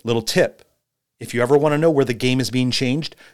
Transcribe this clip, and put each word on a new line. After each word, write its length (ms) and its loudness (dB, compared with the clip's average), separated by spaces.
little 180 -2
tip, 420 -2
if 140 -12
you 80 -2
ever 160 4
wanna 200 2
know 120 2
where 160 2
the 80 -2
game 280 0
is 100 -4
being 180 0
changed, 460 -4